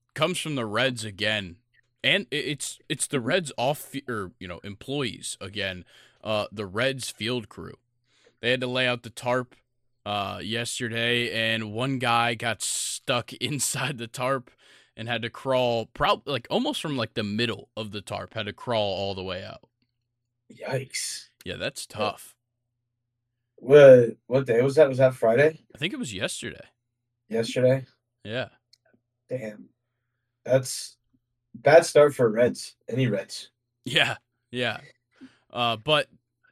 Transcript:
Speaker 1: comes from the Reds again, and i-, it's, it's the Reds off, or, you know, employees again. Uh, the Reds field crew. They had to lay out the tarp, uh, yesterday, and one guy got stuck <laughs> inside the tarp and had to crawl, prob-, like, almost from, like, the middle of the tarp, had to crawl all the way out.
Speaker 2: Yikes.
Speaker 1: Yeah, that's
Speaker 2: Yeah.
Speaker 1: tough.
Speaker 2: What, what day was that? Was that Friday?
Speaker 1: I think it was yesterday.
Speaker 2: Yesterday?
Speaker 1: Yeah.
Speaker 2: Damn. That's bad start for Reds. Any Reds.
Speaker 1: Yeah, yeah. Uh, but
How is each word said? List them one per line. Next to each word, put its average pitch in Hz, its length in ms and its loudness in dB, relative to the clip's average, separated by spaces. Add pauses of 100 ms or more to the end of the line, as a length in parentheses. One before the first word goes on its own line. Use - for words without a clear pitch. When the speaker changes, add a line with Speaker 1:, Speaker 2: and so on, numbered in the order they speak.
(140)
Speaker 1:
comes 165 260 -2
from 151 160 -6
the 117 100 -4
Reds 113 380 -2
again, 101 540 -4 (440)
and 165 300 2
i-, - 20 -4
it's, - 540 -6
it's - 180 -4
the 139 140 -4
Reds 147 360 -2
off, 135 380 -4 (140)
or, 104 320 -6
you 95 80 -12
know, 87 160 -12
employees 104 760 -8
again. 95 440 -8 (380)
Uh, 107 280 -2
the 101 160 -8
Reds 120 420 -4
field 113 400 -6
crew. - 280 -16 (640)
They 117 100 0
had 127 100 2
to 127 60 -4
lay 127 220 0
out 123 160 -4
the 113 60 -16
tarp, 127 440 -4 (500)
uh, 98 380 -4
yesterday, 117 1120 -2
and 110 180 -6
one 127 280 -4
guy 120 340 2
got 113 260 -6
stuck - 720 -4
<laughs> - 20 -14
inside 135 640 -4
the 113 100 -12
tarp 131 420 -4 (460)
and 113 120 -10
had 117 140 -4
to 117 80 -6
crawl, 123 560 0
prob-, - 400 -2
like, 131 240 -4
almost 254 320 -2
from, 151 140 -4
like, 113 180 -4
the 113 80 -2
middle 107 540 -4
of 107 160 -10
the 104 80 -10
tarp, 98 340 -10
had 110 120 -6
to 104 60 -6
crawl 107 420 -2
all 98 200 -2
the 95 80 -8
way 92 220 -8
out. - 160 -16 (920)
Speaker 2:
Yikes. - 760 -8 (160)
Speaker 1:
Yeah, - 120 -8
that's 98 340 -8
Speaker 2:
Yeah. - 60 -16
Speaker 1:
tough. - 380 -6 (1200)
Speaker 2:
What, 127 600 10 (100)
what 131 200 0
day 120 160 4
was 135 140 0
that? 151 120 8
Was 127 100 -4
that 131 160 4
Friday? 135 460 2 (140)
Speaker 1:
I - 40 -18
think 175 140 -4
it 302 60 -8
was 143 160 -8
yesterday. - 500 -8 (640)
Speaker 2:
Yesterday? 131 580 2 (380)
Speaker 1:
Yeah. 110 240 -6 (800)
Speaker 2:
Damn. 107 400 -10 (760)
That's - 520 -2 (580)
bad 160 300 8
start 147 300 6
for 120 160 4
Reds. 120 460 0 (120)
Any 127 200 0
Reds. - 420 -6 (340)
Speaker 1:
Yeah, 127 320 0 (340)
yeah. 120 300 -4 (720)
Uh, 117 260 -2
but 147 320 0 (440)